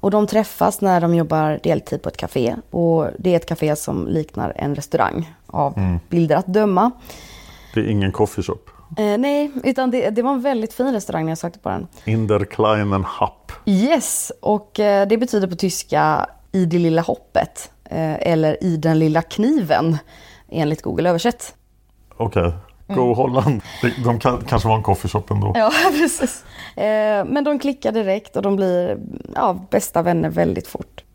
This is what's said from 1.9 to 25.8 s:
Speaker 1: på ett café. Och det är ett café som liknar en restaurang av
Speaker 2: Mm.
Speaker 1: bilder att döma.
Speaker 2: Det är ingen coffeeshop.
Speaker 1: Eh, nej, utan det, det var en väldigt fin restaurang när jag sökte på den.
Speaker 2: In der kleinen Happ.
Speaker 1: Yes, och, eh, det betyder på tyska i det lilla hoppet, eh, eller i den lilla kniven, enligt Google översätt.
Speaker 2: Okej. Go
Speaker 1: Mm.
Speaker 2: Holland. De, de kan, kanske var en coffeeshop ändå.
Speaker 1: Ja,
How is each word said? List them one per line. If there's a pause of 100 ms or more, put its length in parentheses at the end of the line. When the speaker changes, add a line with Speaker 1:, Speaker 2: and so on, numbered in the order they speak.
Speaker 1:
på
ett
café. (140)
Och (120)
det
är
ett
café
som
liknar
en
restaurang (120)
av
Speaker 2:
Mm. (100)
Speaker 1:
bilder
att
döma. (840)
Speaker 2:
Det
är
ingen
coffeeshop. (280)
Speaker 1:
Eh,
nej, (120)
utan
det,
det
var
en
väldigt
fin
restaurang
när
jag
sökte
på
den. (180)
Speaker 2:
In
der
kleinen
Happ. (120)
Speaker 1:
Yes,
och,
eh,
det
betyder
på
tyska (260)
i
det
lilla
hoppet, (140)
eh,
eller
i
den
lilla
kniven, (500)
enligt
Google
översätt. (640)
Speaker 2:
Okej. (360)
Go
Speaker 1:
Mm.
Speaker 2:
Holland. (220)
De, (140)
de
kan,
kanske
var
en
coffeeshop
ändå.
Speaker 1:
Ja, (120)